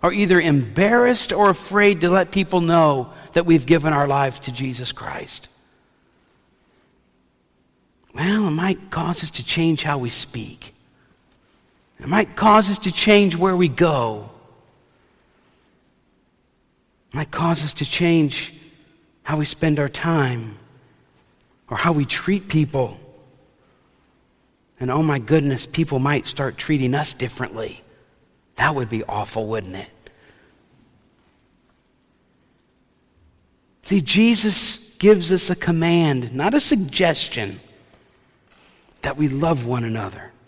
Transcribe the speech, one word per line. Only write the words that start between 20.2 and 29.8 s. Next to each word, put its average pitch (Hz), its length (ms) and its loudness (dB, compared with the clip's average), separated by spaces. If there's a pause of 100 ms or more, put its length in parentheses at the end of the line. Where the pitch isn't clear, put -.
or 110 80 -6
how 170 140 0
we 147 120 0
treat 190 440 -4
people. 143 520 -2 (1800)
And 127 120 -4
oh 147 120 0
my 147 160 0
goodness, 135 460 0
people 147 340 -2
might 139 280 0
start 131 320 -6
treating 131 360 0
us 147 200 -4
differently. 113 680 -10 (760)
That 151 180 0
would 120 160 -4
be 110 140 -4
awful, 107 420 -6
wouldn't 98 300 -8
it? 98 120 -14 (4000)